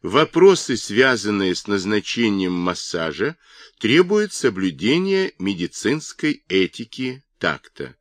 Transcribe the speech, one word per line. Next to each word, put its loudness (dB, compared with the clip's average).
Вопросы, 4
связанные 2
с -6
назначением 0
массажа, -4
требуют 0
соблюдения -2
медицинской -4
этики, -4
такта. -6